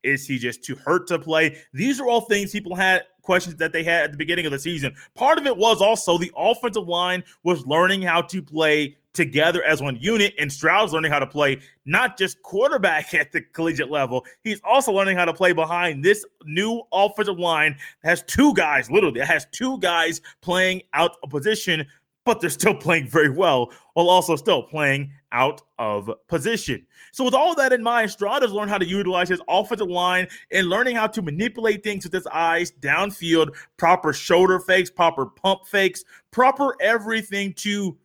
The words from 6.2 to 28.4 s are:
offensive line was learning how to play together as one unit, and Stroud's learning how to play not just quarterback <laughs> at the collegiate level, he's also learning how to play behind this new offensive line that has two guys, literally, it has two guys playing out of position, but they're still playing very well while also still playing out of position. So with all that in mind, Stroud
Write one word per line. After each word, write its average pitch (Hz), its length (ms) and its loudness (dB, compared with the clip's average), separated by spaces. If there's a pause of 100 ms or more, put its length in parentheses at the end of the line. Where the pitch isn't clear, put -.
offensive 214 500 -2
line 180 340 -2 (220)
was 165 220 0
learning 180 380 2
how 170 180 2
to 180 200 -6
play 151 540 0 (180)
together 160 500 0
as 151 180 2
one 135 180 -6
unit, 202 380 0
and 147 160 -4
Stroud's 175 400 2
learning 156 180 0
how 151 60 2
to 135 80 0
play 139 340 0 (260)
not 190 340 0
just 190 240 -4
quarterback 190 680 0
<laughs> - 20 -4
at 147 160 0
the 165 100 -4
collegiate 151 480 -4
level, 131 340 -2 (200)
he's 208 200 -6
also 240 280 2
learning 190 260 0
how 175 80 2
to 165 80 -2
play 180 200 2
behind 160 520 -2
this 208 180 4 (220)
new 208 380 -4 (100)
offensive 202 460 0
line 156 360 2 (280)
that 156 60 0
has 170 180 0
two 277 260 4
guys, 147 380 0
literally, 156 280 2
it 135 60 0
has 156 260 0
two 254 280 -6
guys 165 420 0 (220)
playing 185 400 0 (100)
out 165 300 2
of 135 80 -14
position, 156 520 -2 (420)
but 226 140 2
they're 165 120 -2
still 202 240 0
playing 160 320 0
very 151 240 2
well 139 400 0 (220)
while 170 140 2
also 175 280 4
still 143 260 0
playing 143 500 -2 (200)
out 135 320 0 (160)
of 107 320 -4 (160)
position. 160 580 -4 (260)
So 262 120 -6
with 254 100 0
all 311 220 2
that 262 180 2
in 240 80 0
mind, 233 300 0
Stroud 233 320 -2